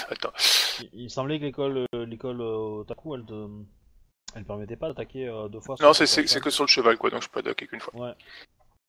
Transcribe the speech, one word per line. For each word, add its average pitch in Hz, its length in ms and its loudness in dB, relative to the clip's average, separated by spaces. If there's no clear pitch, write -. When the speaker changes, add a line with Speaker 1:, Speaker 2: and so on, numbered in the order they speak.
Speaker 1:
Attends. - 240 -8
Speaker 2:
Il, 120 100 -14
il 113 140 -14
me 120 40 -12
semblait 143 300 -2
que 147 60 -6
l'école, 139 500 -2
euh, 117 100 -4
l'école, 120 360 -8
euh, 110 400 -4
Otaku, 139 340 -10
elle 117 100 -10
te, 107 220 -10
elle 110 80 -12
permettait 104 320 -10
pas 160 140 -6
d'attaquer, 123 400 -10
euh, 110 180 -8
deux 107 140 -12
fois 135 180 -8
Speaker 1:
Non, 151 140 12
Speaker 2:
sur - 20 6
Speaker 1:
c'est, 160 80 4
Speaker 2:
ton 143 40 6
Speaker 1:
c'est, - 160 4
c'est 147 40 -2
Speaker 2:
cheval. 139 160 2
Speaker 1:
que 147 60 -2
sur 143 160 0
le - 40 6
cheval, 113 280 6
quoi, 117 140 0
donc 117 120 -4
je - 60 -10
peux 120 100 -6
attaquer 113 260 -4
qu'une 117 140 -12
fois. - 160 -12
Speaker 2:
Ouais. 120 180 -10